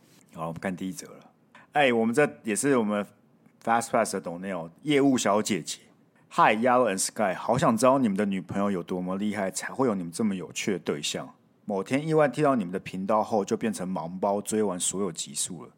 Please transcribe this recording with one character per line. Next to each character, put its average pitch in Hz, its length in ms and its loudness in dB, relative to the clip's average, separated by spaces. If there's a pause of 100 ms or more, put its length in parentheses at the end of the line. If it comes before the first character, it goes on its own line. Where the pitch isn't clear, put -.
(340)
好， 82 120 -8
我 82 60 -6
们 82 80 -12
看 95 160 -4
第 95 120 -6
一 92 40 -6
则 - 160 -14
了。 - 220 -20 (420)
哎， 143 200 6
我 113 120 4
们 117 100 0
这 147 160 4 (140)
也 107 100 -2
是 135 220 2
我 117 80 4
们 104 200 0 (600)
Fast 113 260 0
Pass 113 220 2
的 95 80 -4
抖 87 180 -10
内 98 140 -8
哦， 85 180 -8 (120)
业 147 180 2
务 135 180 6
小 107 240 2
姐 101 180 -2
姐。 - 200 -10 (500)
Hi, 147 240 4
Yao 120 400 4
and 95 40 -2
Sky， 95 360 -2
好 113 240 0
想 135 180 4
知 117 80 2
道 131 140 6
你 131 80 2
们 98 100 0
的 104 80 0
女 98 160 -2
朋 92 200 -4
友 101 100 0
有 90 140 -2
多 90 160 -4
么 92 160 -4
厉 104 180 -4
害， 98 160 -2
才 - 220 -8
会 123 160 0
有 104 80 0
你 90 80 -4
们 85 80 -8
这 117 120 -2
么 98 120 0
有 87 160 -10
趣 - 200 -4
的 90 60 0
对 76 240 -4
象。 73 320 -6 (300)
某 98 200 -4
天 143 220 -2
意 160 80 0
外 151 120 6
听 143 160 -2
到 139 140 4
你 107 80 0
们 87 80 -8
的 95 60 -6
频 92 280 -8
道 107 160 2
后， 104 220 0
就 113 100 -2
变 110 160 -2
成 92 200 -8
盲 90 280 -6
包， 101 220 0
追 107 220 -2
完 90 180 -2
所 92 220 -4
有 90 100 -2
集 76 220 -10
数 - 300 -8
了。 - 140 -20